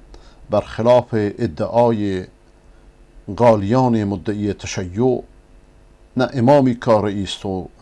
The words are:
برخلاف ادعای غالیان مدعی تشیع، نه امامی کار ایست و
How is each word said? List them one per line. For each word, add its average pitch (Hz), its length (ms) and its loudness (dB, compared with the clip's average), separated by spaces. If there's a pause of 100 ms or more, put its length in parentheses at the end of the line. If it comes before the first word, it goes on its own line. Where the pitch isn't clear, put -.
(500)
برخلاف 117 640 2
ادعای 104 1120 -2 (1080)
غالیان 113 680 2
مدعی 101 480 -4
تشیع، 101 720 -4 (920)
نه 110 160 0
امامی 131 420 4
کار 110 300 2
ایست 101 420 -6
و 92 220 -6 (140)